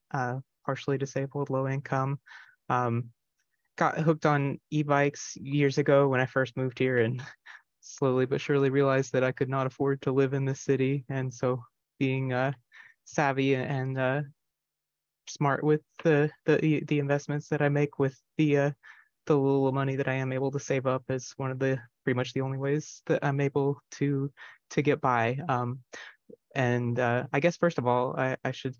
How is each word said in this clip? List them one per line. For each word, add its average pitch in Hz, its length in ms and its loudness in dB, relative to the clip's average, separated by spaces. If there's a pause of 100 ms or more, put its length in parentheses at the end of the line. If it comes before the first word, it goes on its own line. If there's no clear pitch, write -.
(140)
uh, 127 220 -2 (300)
partially 139 320 -2
disabled, 139 520 -4
low 135 180 -2
income. 135 520 -2 (500)
Um, 120 360 0 (720)
got 165 220 2
hooked 156 260 2
on 143 340 2 (120)
e-bikes 143 680 0
years 139 400 0
ago 143 300 4
when 131 120 2
I 127 60 2
first 127 320 -2
moved 131 220 -4
here, 127 200 2
and 123 220 0 (320)
<laughs> - 280 -20
slowly 127 440 0
but 139 160 -2
surely 139 280 2
realized 135 440 2
that 127 100 2
I 131 80 2
could 131 180 -4
not 131 180 -2
afford 139 340 -2
to 139 100 -2
live 135 220 2
in 135 120 -2
this 135 160 -4
city. 135 480 0
And 131 240 -4
so 123 300 -2 (360)
being, 131 340 -2
uh, 131 200 0 (520)
savvy 139 500 0
and, 131 420 -2
uh, 131 240 0 (1080)
smart - 360 0
with 151 180 2 (220)
the, 151 260 4 (160)
the, 151 420 2
the 147 120 0
investments 143 500 -2
that 151 120 0
I 143 80 4
make 143 300 0
with 135 200 0 (180)
the, 147 200 4
uh, 143 140 2 (560)
the 151 100 4
little 135 340 2
money 135 240 0
that 135 120 -2
I 131 80 0
am 131 180 -2
able 135 180 -2
to 139 80 -4
save 135 280 -2
up 127 220 0
is 131 280 -6
one 131 140 -4
of 131 80 -6
the, 131 200 0 (240)
pretty 131 140 -6
much 123 160 -4
the 135 80 -2
only 135 160 -4
ways 143 480 -6
that - 180 0
I'm 139 160 0
able 139 400 0 (120)
to, 139 400 -2 (400)
to 160 100 0
get 139 200 2
by. 123 360 2 (100)
Um, 123 320 -2 (760)
and, 120 440 0
uh, 123 320 0
I 139 80 0
guess, 170 180 2
first 170 200 0
of 123 80 -2
all, 123 320 0
I, 131 260 -2
I 135 60 -2
should 127 300 -8